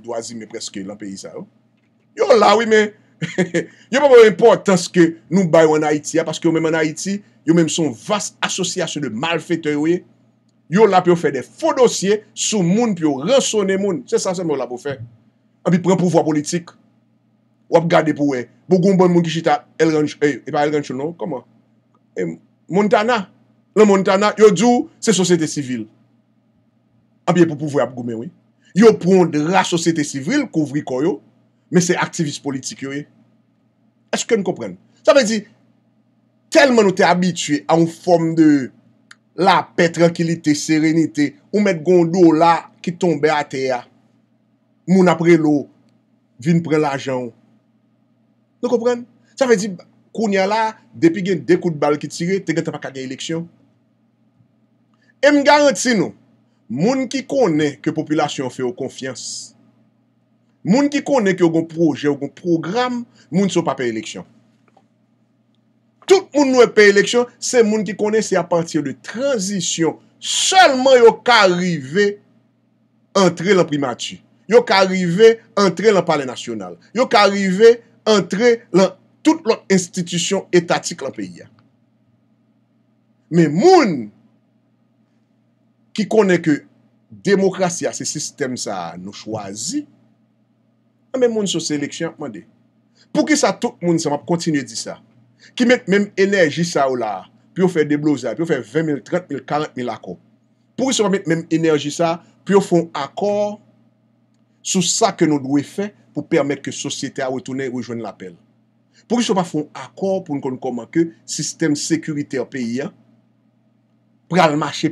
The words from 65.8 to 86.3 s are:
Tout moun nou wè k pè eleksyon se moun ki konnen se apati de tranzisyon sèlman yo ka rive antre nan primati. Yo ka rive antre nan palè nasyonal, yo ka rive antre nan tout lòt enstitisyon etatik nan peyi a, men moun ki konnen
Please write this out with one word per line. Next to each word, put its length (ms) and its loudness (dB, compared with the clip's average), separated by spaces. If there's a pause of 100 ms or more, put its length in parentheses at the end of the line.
Tout 260 2
moun 160 4
nou 120 6
wè 80 4
k 80 -2
pè 120 8
eleksyon 380 2 (100)
se 280 0
moun 200 -2
ki 120 -8
konnen 260 -2
se 160 -2
apati 420 -2
de 220 -8
tranzisyon 960 -4 (220)
sèlman 800 4
yo 120 8 (120)
ka 240 6
rive 680 -2 (1000)
antre 400 2
nan 100 2
primati. 500 -6 (320)
Yo 160 6
ka 220 4
rive 480 4 (240)
antre 340 2
nan 120 2
palè 220 -2
nasyonal, 460 -10 (220)
yo 140 2
ka 200 4
rive 460 4 (320)
antre 480 2 (180)
nan 160 4 (320)
tout 240 0
lòt 260 -2
enstitisyon 840 -4
etatik 500 0
nan 100 -10
peyi 300 -14
a, 40 -20 (1800)
men 220 2
moun 400 4 (2000)
ki 140 -4
konnen 320 4